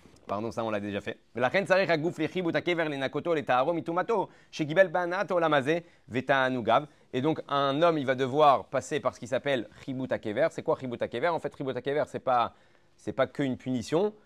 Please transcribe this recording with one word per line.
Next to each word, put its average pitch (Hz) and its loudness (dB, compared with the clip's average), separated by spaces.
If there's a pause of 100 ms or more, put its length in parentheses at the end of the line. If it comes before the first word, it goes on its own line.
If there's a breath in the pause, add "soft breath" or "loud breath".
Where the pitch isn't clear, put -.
(260 soft breath)
Pardon, 107 -4
ça, 113 -4
on 110 -2
l'a 104 0
déjà 101 -4
fait. - -10 (160)
La 123 2
reine 180 0
Sarich 185 4
Agouf, 165 0
les 151 0
Chibou, 170 -4
Takever, 160 0
les 147 -6
Nakoto, 139 -2
les 147 -2
Taharo, 131 2
Mitumato, 170 -2 (220 soft breath)
Shekibel, 165 4
Banato, 180 -2
Lamaze, 156 2 (240 soft breath)
Vetaanugav. 127 2 (260 soft breath)
Et 127 0
donc, 156 0
un 139 0
homme, 170 4
il 135 -4
va 131 2
devoir 131 4
passer 135 -4
par 113 -2
ce - -16
qui 120 -14
s'appelle 127 -2 (160)
Chibou, 131 -6
Takever. 113 -2
C'est - -10
quoi 156 0
Chibou, 123 -8
Takever ? 117 -2
En 160 -2
fait, 143 -8
Chibou, 131 -6
Takever, 139 -2
c'est - -10
pas, 120 0 (420 soft breath)
c'est - -10
pas 131 2
qu'une 131 -2
punition. 147 -2 (120)